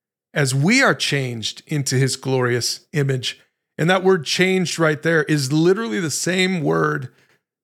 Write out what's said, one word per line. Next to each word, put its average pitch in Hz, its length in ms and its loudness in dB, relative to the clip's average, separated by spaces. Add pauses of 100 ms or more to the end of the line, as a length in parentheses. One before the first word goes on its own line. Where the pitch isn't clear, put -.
(340)
as 135 220 0
we 208 260 4
are 202 120 4
changed 123 760 -4
into 139 280 -2
his 127 200 2
glorious 123 640 -2 (120)
image. 135 480 -2 (380)
And 156 100 0
that 185 140 2
word 185 220 2
"changed" 185 520 0
right 156 240 2
there 160 220 2
is 143 300 -2
literally 196 480 2
the 160 100 -4
same 185 500 -2
word 151 480 -2 (560)